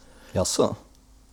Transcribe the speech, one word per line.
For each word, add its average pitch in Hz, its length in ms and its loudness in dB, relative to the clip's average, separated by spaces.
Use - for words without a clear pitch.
Jaså? - 440 0